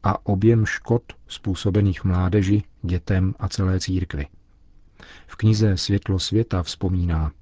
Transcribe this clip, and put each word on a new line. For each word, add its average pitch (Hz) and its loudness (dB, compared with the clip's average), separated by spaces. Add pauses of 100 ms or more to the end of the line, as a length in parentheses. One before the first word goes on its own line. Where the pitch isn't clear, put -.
a - -2
objem 107 2
škod - -2 (260)
způsobených 98 -2
mládeži, 92 2 (180)
dětem 92 0
a 98 -6
celé 92 0
církvi. 85 -4 (1000)
V - -20
knize 107 4
Světlo 95 0
světa 101 -2
vzpomíná 87 -2 (100)